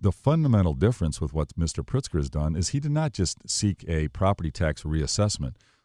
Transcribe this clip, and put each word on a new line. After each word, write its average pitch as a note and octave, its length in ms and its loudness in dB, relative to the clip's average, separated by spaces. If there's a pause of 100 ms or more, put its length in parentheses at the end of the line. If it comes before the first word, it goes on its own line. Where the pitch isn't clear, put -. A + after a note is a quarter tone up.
the - 120 2
fundamental B2 640 4
difference E2 460 0
with C#2+ 120 -4
what D2+ 240 -4
Mister D#2+ 260 -2
Pritzker B2 360 -4
has C#2+ 100 0
done D2+ 260 -2
is E2+ 140 -2
he C#3 120 -2
did D3 120 -2
not D#3 200 0
just - 360 -4
seek - 400 -2
a D#2 200 0
property F#2+ 420 0
tax D#2 320 -2
reassessment. D#2 720 -2 (300)